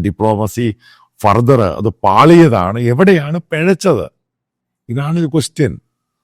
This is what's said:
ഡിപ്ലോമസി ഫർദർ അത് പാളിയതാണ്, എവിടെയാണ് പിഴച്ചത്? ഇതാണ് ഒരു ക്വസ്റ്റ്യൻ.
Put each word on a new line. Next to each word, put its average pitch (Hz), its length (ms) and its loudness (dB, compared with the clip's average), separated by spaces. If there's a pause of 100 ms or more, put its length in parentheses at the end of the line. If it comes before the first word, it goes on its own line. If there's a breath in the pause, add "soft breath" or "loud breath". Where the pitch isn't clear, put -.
ഡിപ്ലോമസി 107 600 -4 (560 soft breath)
ഫർദർ 117 380 2 (180)
അത് 104 100 -4 (160)
പാളിയതാണ്, 113 720 4 (140)
എവിടെയാണ് 165 440 0 (140)
പിഴച്ചത്? 160 540 -2 (880)
ഇതാണ് 143 280 -4
ഒരു 156 140 -2
ക്വസ്റ്റ്യൻ. 139 360 -4 (520)